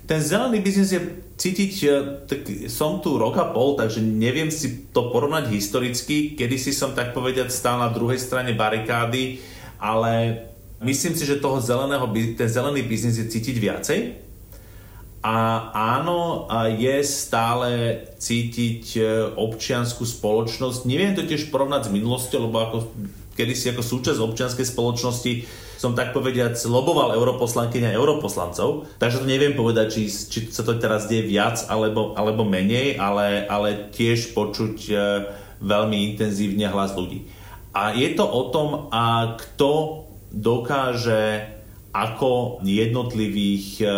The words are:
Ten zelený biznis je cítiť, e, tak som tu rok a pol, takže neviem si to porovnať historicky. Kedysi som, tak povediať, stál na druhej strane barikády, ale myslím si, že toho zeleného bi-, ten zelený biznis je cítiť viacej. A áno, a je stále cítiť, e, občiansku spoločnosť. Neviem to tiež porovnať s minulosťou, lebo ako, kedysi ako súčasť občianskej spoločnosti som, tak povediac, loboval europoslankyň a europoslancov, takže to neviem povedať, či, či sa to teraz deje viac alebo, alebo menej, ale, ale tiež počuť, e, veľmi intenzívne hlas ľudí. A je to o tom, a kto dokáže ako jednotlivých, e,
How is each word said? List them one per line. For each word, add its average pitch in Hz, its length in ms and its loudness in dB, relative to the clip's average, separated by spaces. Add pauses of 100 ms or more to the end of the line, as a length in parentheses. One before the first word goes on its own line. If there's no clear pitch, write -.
Ten 156 160 2
zelený 214 400 2
biznis 196 240 4
je 175 160 0 (320)
cítiť, 190 360 0 (120)
e, 143 40 6 (360)
tak - 160 -4 (240)
som 156 320 -2
tu 135 240 0
rok 113 160 2
a - 160 0
pol, 139 240 4
takže 113 240 0
neviem 117 480 2
si - 400 -6
to 120 240 0
porovnať 143 400 2
historicky. 127 800 0
Kedysi 131 400 -2
som, 127 240 -2
tak 123 160 -2
povediať, 127 400 -2
stál 123 240 0
na 120 160 2
druhej 120 240 0
strane 123 400 -2
barikády, 117 800 0 (400)
ale 113 640 2 (400)
myslím 139 320 0
si, 147 160 -2
že 143 80 2
toho 135 240 0
zeleného 127 480 0
bi-, 117 240 0
ten 117 160 0
zelený 123 400 0
biznis 113 320 2
je 113 80 -4
cítiť 117 320 -2
viacej. 101 380 0 (1200)
A 113 480 0 (240)
áno, 170 560 0
a 113 240 2
je 135 320 2
stále 120 960 0 (160)
cítiť, 117 640 0 (140)
e, 110 40 4 (360)
občiansku 117 720 -2
spoločnosť. 117 800 0
Neviem 190 240 2
to 165 160 -2
tiež 151 240 -4
porovnať 135 320 0
s 98 80 -2
minulosťou, 117 560 0
lebo 110 160 0
ako, 113 120 -4 (600)
kedysi 123 400 0
ako 117 80 -2
súčasť 127 400 0
občianskej 123 400 -2
spoločnosti 120 680 0 (460)
som, 123 160 0
tak 120 160 0
povediac, 120 560 0
loboval 127 480 4
europoslankyň 120 720 2
a 104 80 2
europoslancov, 135 1040 0
takže 120 240 2
to 131 80 2
neviem 139 240 4
povedať, 113 400 2
či, 113 60 0 (100)
či - 280 -6 (120)
sa 113 160 -2
to 117 80 2
teraz 110 320 0
deje 113 160 2
viac 98 320 2 (160)
alebo, 107 480 0
alebo 110 240 2
menej, 104 560 2
ale, 101 480 2
ale 104 400 0
tiež 117 480 0
počuť, 107 400 -2 (160)
e, - 20 2 (720)
veľmi 107 320 2 (160)
intenzívne 104 560 0
hlas 98 320 0
ľudí. - 320 -8 (400)
A 104 240 0
je 143 160 2
to 156 160 2
o 123 240 0
tom, 151 400 0
a 117 480 2
kto 151 640 0 (320)
dokáže 113 1120 2 (480)
ako 120 720 0
jednotlivých, 104 1120 0
e, 110 40 2 (140)